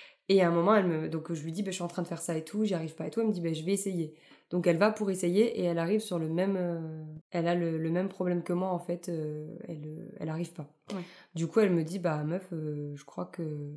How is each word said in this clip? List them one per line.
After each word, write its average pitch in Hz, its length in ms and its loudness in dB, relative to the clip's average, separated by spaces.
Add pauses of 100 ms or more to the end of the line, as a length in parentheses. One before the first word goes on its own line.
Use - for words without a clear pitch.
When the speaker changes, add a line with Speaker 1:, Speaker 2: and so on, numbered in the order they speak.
(280)
Speaker 1:
Et 190 140 8
à 175 60 6
un 170 40 4
moment, 175 240 6
elle 190 120 6
me, 160 220 0
donc, 160 240 -6
je 147 100 -6
lui 160 80 -6
dis, « 196 120 -4
Bah, 190 80 -6
je 180 40 -6
suis 175 80 -4
en 170 40 -4
train 175 140 -4
de 170 60 -4
faire 165 140 -8
ça 165 140 -2
et 160 80 -2
tout, 214 220 -2
j'y 202 80 2
arrive 160 220 -4
pas 208 120 -6
et - 40 -6
tout. » - 100 -4
Elle 226 60 2
me 214 40 2
dit, « 175 100 -2
Bah, 165 120 0
je 156 100 -4
vais 180 100 0
essayer. » 185 420 -2 (360)
Donc, 180 160 2
elle 165 100 6
va 214 140 6
pour 214 180 -2
essayer 185 500 4
et 185 40 0
elle 170 160 2
arrive 208 220 2
sur 180 180 -4
le 160 100 -2
même... 190 280 2
Euh, 165 460 -4 (280)
elle 170 160 0
a 175 80 2
le, 165 220 0
le 160 140 0
même 185 180 0
problème 180 340 0
que 175 100 -2
moi, 185 160 0
en 175 100 0
fait, 175 300 -6
euh, 151 380 -6 (200)
elle, 151 180 -8
euh, 151 220 -10 (120)
elle 160 100 -4
arrive 165 240 -4
pas. 147 140 -10 (260)
Speaker 2:
Ouais. 185 80 -4 (320)
Speaker 1:
Du 160 140 -2
coup, 220 140 4
elle 196 100 6
me 170 120 4
dit, « 170 160 -6
Bah, 156 260 0
meuf, 185 260 -2
euh, 151 440 -4
je 143 100 -16
crois 180 200 -8
que » 175 180 -8 (340)